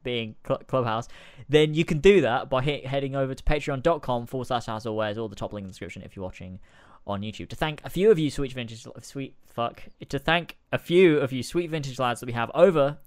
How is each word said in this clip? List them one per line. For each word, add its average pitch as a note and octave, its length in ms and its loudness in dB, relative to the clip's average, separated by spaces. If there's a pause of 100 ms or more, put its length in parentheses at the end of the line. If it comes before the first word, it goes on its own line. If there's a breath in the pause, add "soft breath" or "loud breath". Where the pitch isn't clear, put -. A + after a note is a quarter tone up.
being A#2 340 -6 (120)
Cl-, - 200 -2
Clubhouse, A#2+ 420 -2 (400 loud breath)
then D3+ 240 4
you D#3+ 100 2
can D#3 160 0
do F#3+ 220 8
that A#2+ 280 0
by C3 120 0
he-, C#3 220 -4
heading C3+ 300 -4
over C3+ 220 -2
to - 80 -16
patreon C#3+ 400 0
dot E3 180 2
com A#2+ 240 -2
forward B2+ 220 -6
slash B2 220 -2
as A2 160 -8
always, G#2+ 320 -2
or A2+ 100 -6
the F#2+ 80 -12
top G#2+ 160 -8
link G#2 120 -10
in F#2+ 40 -12
the F#2 60 -14
description F#2+ 280 -12
if - 140 -18
you're G2 80 -10
watching F#2 360 -12 (460 soft breath)
on G2+ 180 -6
YouTube. G#2 260 -10
To - 80 -14
thank D#3 260 -6
a B2+ 60 -14
few F#3 200 4
of G3+ 80 8
you D3+ 140 0
sweet C3+ 220 -6
vintage, A#2 340 -12 (140)
sweet C3+ 340 -12 (100)
fuck, - 380 -6 (240)
to D3 100 -4
thank E3 380 0 (160)
a - 60 -2
few E3+ 420 6
of C3+ 140 -2
you B2 100 -4
sweet E3+ 260 -4
vintage C#3 300 -6
lads A#2+ 220 -2
that B2+ 60 -12
we A#2+ 60 -8
have A#2 220 -2
over D#3 520 6